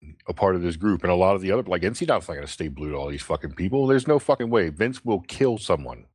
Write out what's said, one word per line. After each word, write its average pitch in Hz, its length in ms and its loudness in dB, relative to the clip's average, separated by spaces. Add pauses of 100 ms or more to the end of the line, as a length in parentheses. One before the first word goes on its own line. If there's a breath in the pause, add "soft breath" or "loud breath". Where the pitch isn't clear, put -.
(280)
a 90 60 -6
part 95 220 4
of 87 60 0
this 87 140 -2
group. 92 260 0
And 90 100 0
a 87 40 4
lot 92 180 6
of 95 80 0
the 95 100 0
other, 120 120 2
like, 90 200 -2
N 110 120 0
C 175 100 -4
Dot's 113 220 0
not 85 80 -8
gonna 71 100 -10
stay 78 220 -8
blue 73 240 -8
to 73 40 -6
all 69 120 -6
these 71 160 -8
fucking 73 300 -6
people. 131 340 0
There's 131 200 4
no 147 120 4
fucking 127 320 0
way. 98 180 2
Vince 110 340 -2
will 107 180 0
kill 123 360 0
someone. 67 580 -4